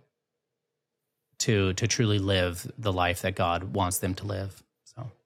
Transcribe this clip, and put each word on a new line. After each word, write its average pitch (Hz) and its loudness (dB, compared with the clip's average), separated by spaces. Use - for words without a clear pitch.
to, 98 2
to 113 -2
truly 104 2
live 92 0
the 107 -2
life 87 2
that 95 0
God 90 0
wants 92 0
them 92 -2
to - -10
live. 98 -6
So. 120 -14